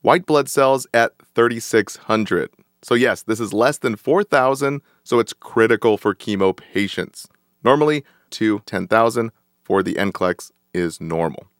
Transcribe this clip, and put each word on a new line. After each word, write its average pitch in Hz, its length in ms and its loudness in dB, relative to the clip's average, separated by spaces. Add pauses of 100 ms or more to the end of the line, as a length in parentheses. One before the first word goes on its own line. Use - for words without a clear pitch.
white 180 260 2
blood 143 220 2
cells 135 440 2
at 117 200 2 (200)
thirty-six 117 640 0
hundred. 98 560 -2 (320)
So 123 100 -2
yes, 120 300 0
this 110 160 -4
is 101 140 -6
less 120 260 0
than 117 160 -2
four 165 280 -2
thousand, 139 580 0 (220)
so - 140 0
it's 113 160 0
critical 113 640 2
for 104 160 -2
chemo 98 420 -2
patients. - 720 -8 (360)
Normally, 147 400 2 (280)
to 107 360 -2
ten 92 200 -6
thousand 113 440 2 (320)
for 98 180 0
the - 160 -4
N 98 180 -2
C - 80 -4
L 90 40 0
E 90 40 0
X - 200 -10 (220)
is 87 280 -4
normal. 82 460 -6 (120)